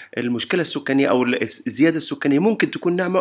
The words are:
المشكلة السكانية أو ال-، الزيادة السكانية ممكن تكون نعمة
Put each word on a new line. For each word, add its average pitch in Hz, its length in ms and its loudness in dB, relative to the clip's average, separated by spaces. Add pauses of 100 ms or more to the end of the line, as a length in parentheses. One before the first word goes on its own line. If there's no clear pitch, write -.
(180)
المشكلة 120 440 -2
السكانية 139 480 0
أو 127 140 4
ال-، 120 200 0
الزيادة 131 540 0
السكانية 143 420 0
ممكن 196 320 2
تكون 175 240 -2
نعمة 180 260 0